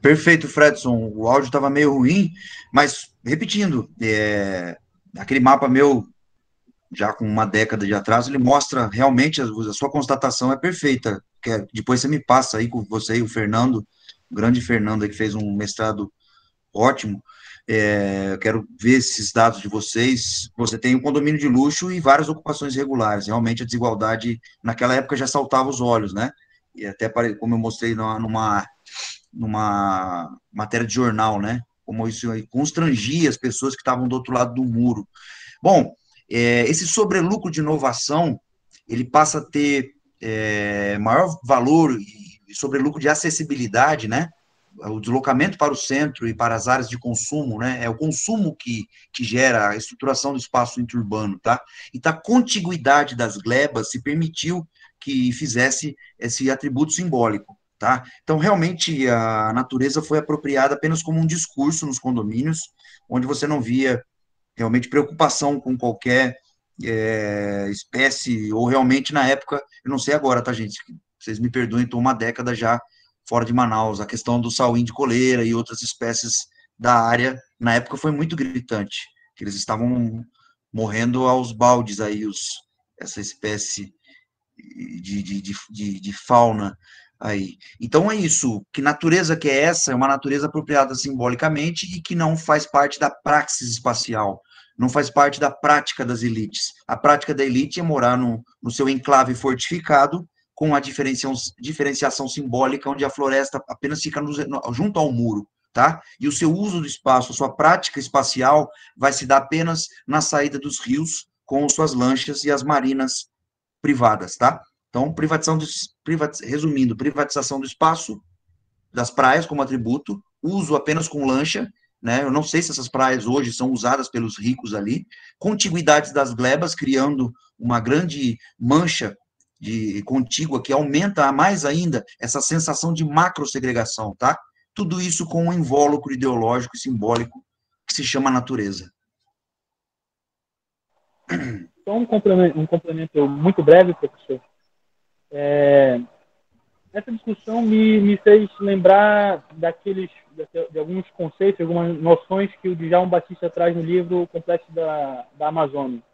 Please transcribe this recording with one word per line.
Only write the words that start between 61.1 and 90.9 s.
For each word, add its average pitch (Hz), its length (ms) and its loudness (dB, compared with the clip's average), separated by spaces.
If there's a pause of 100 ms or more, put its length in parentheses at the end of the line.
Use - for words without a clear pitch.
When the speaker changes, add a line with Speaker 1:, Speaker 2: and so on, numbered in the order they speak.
Speaker 1:
um 165 60 2
discurso 160 600 -2
nos 131 140 -6
condomínios, 127 580 -2 (500)
onde 127 200 -2
você 143 180 -2
não 147 140 0
via 123 420 0 (540)
realmente 120 320 0
preocupação 147 720 0
com 127 180 -4
qualquer, 123 580 0 (460)
é, 104 880 -4
espécie, 117 840 -2
ou 113 140 0
realmente 131 460 2
na 143 140 2
época, 139 360 -2 (220)
eu 123 60 -8
não 139 80 -4
sei 143 160 0
agora, 131 280 2
tá, 123 100 -4
gente? 110 280 -8 (360)
Vocês 110 220 -10
me 123 120 -2
perdoem, 120 360 -2
tô 120 120 -6
uma 127 140 2
década 120 420 -4
já 117 260 0 (460)
fora 117 180 2
de 117 100 -2
Manaus, 110 460 2
a 104 60 -6
questão 120 320 -2
do 117 120 -2
sauim 120 340 2
de 117 80 -8
coleira 127 520 2
e 117 100 0
outras 117 260 -6
espécies 117 640 -6 (320)
da 120 160 4
área, 120 460 2 (180)
na 117 160 2
época 123 220 -2
foi 156 160 -2
muito 160 240 -4
gritante, 123 720 -6 (260)
que - 80 -16
eles 101 120 -8
estavam 117 680 -2 (480)
morrendo 117 560 0
aos 127 240 2
baldes 117 500 4
aí, 107 260 -4
os, 101 120 -8 (600)
essa 98 220 -12
espécie 104 720 -8 (640)
de, - 640 -12
de, 98 180 -8
de, 98 120 -10 (180)
de, 101 300 -8
de 98 120 -10
fauna, 110 640 2 (480)
aí. 98 320 -6 (240)
Então 165 320 2
é - 20 -2
isso, 135 560 0
que 139 120 -6
natureza 160 520 2
que 147 140 -2
é 135 140 4
essa? 165 280 2
É 131 40 0
uma 127 120 2
natureza 139 400 0
apropriada 143 480 2